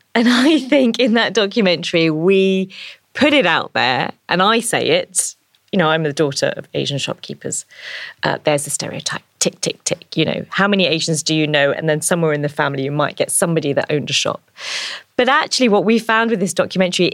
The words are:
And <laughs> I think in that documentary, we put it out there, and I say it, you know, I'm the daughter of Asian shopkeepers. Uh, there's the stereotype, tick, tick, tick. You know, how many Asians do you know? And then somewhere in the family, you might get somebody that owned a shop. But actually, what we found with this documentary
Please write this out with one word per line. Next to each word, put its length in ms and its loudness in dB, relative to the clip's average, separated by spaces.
And 160 2
<laughs> 0 -
I 300 4
think 400 2
in 140 2
that 200 2
documentary, 760 2
we 600 2
put 200 2
it 120 4
out 280 0
there, 380 0
and 140 0
I 180 2
say 280 -2
it, 480 -2
you 80 0
know, 100 4
I'm 140 2
the 80 -2
daughter 460 -2
of 160 -14
Asian 240 -4
shopkeepers. 680 -8
Uh, 200 -2
there's 220 0
the 40 -10
stereotype, 540 -8
tick, 220 -4
tick, 240 -6
tick. 320 -6
You 80 2
know, 240 -4
how 180 2
many 200 2
Asians 360 -2
do 100 -2
you 140 2
know? 240 2
And 160 -2
then 140 0
somewhere 320 0
in 80 -2
the 80 -2
family, 340 -2
you 80 -4
might 240 -2
get 160 -2
somebody 400 0
that 180 0
owned 200 -2
a 40 -4
shop. 280 -4
But 140 2
actually, 400 2
what 160 4
we 140 4
found 320 0
with 100 -2
this 120 -2
documentary 600 0